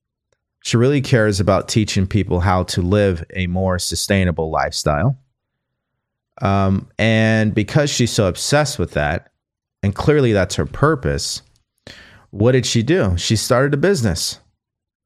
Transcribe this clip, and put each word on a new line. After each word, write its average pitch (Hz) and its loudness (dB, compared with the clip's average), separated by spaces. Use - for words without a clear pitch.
She - -2
really 135 2
cares 107 2
about 95 0
teaching 101 0
people 92 0
how 92 0
to - -4
live 92 2
a 92 -2
more 92 -2
sustainable 85 -2
lifestyle. 78 -2
Um, 98 0
and 110 2
because 147 0
she's 120 0
so 107 2
obsessed 143 0
with 85 -4
that, 73 -4
and 101 0
clearly 143 2
that's 92 0
her 78 -2
purpose, 127 -2
what 107 2
did 127 2
she 117 0
do? 123 0
She 95 0
started 131 0
a - 0
business. 143 -2